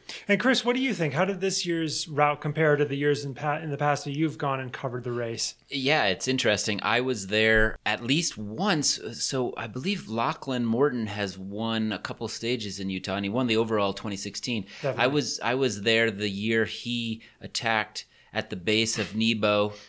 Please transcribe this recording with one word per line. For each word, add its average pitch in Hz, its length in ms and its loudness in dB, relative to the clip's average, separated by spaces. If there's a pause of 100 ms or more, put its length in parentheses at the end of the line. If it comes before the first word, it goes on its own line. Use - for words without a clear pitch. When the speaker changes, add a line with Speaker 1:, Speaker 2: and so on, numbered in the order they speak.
(280)
Speaker 1:
And 202 100 4
Chris, 233 280 2
what 247 100 2
do 254 60 0
you 262 100 0
think? 156 220 0
How 175 100 2
did 190 160 -2
this 190 240 -2
year's 165 420 -2
route 147 360 2
compare 151 340 4
to 147 80 4
the 139 100 -2
years 143 300 0
in 139 80 -6
pa-, 147 240 -2
in 165 140 -6
the 139 80 -4
past 147 260 0
that 143 100 -6
you've 156 220 0
gone 135 240 -2
and 127 100 -8
covered 123 320 -6
the 123 80 -6
race? 117 440 -4 (160)
Speaker 2:
Yeah, 139 340 2
it's 95 240 0
interesting. 110 540 2
I 113 180 4
was 117 280 -2
there 110 580 4
at 107 180 -2
least 147 320 0
once. 135 640 0 (180)
So 127 380 -2
I 113 100 -8
believe 135 440 -4
Lachlan 123 560 -2
Morton 120 400 2
has 101 320 -4
won 110 520 -2
a 98 80 -2
couple 117 300 -6
stages 107 520 -4
in 95 100 -4
Utah, 95 260 -2
and 101 80 -2
he 98 60 -2
won 127 160 0
the 113 100 4
overall 107 380 2
twenty 104 220 -6
sixteen. 104 500 -6 (160)
Speaker 1:
Definitely. 117 200 0
Speaker 2:
I 123 40 6
was, 139 360 0
I 120 120 0
was 123 260 0
there 113 300 4
the 104 180 -2
year 107 380 0
he 117 560 -6 (180)
attacked 110 640 -2 (300)
at 107 160 -4
the 98 60 -6
base 110 420 2
of 98 180 -2
Nebo. 104 560 4 (160)